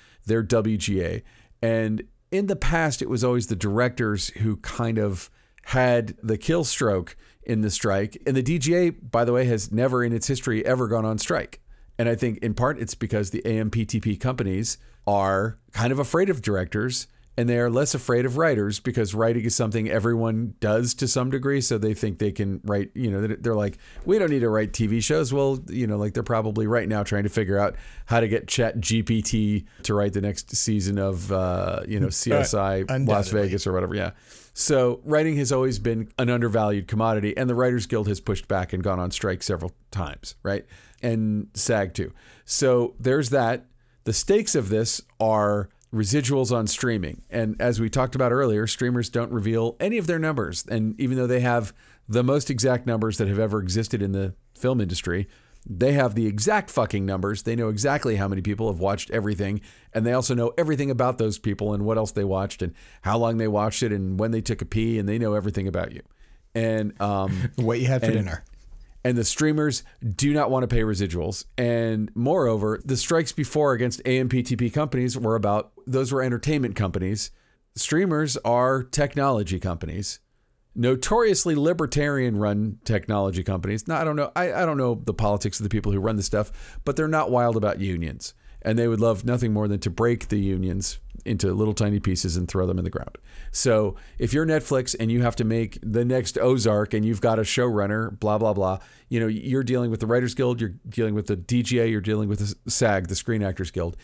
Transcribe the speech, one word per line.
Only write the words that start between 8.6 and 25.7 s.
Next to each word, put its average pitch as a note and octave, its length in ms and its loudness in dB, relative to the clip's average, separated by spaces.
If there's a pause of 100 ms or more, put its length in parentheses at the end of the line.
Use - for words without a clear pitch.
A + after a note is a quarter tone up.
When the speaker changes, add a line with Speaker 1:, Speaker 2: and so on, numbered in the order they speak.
Speaker 1:
A, F3 160 4
by A#2+ 340 0
the A#2+ 80 4
way, B2 140 4
has A2 260 0
never B2 320 2
in A#2 80 0
its A2+ 160 -2
history B2 360 -2
ever B2+ 220 2
gone A2 180 0
on A2 140 0
strike. - 420 -4 (380)
And A#2 100 2
I A#2 60 2
think A2+ 240 -2
in A2 160 -2
part C3+ 240 0
it's - 160 -6
because G#2 360 -2
the - 140 -4
A A2 140 0
M G#2+ 120 -2
P A2+ 140 0
T G#2+ 160 -2
P G#2 160 0
companies A#2 640 -2 (280)
are G2+ 520 2 (140)
kind A#2 200 0
of C3+ 60 -2
afraid E3+ 320 2
of D3 100 -2
directors, G#2+ 680 -2 (280)
and A#2+ 120 2
they A#2+ 100 2
are A#2+ 100 4
less C3 260 2
afraid B2 320 2
of B2+ 100 -2
writers A2 420 2
because G#2+ 340 -2
writing A2+ 320 2
is A2 120 0
something A2 340 0
everyone A2+ 720 0
does A2+ 340 2
to B2+ 140 -2
some B2+ 220 0
degree. C#3 300 0
So A#2 180 0
they G#2+ 160 0
think G2 260 -4
they G#2 120 0
can G2 300 -2
write, G2+ 320 -2
you B2 160 -2
know, G2 160 0
they're A2 300 -2
like, G#2 220 -2 (260)
"We G3+ 160 2
don't E3+ 100 2
need C#3 100 2
to A#2 80 2
write G#2+ 240 0
T A2+ 140 0
V A2+ 140 0
shows." D3+ 320 0
Well, C#3 260 2 (100)
you A#2 200 -2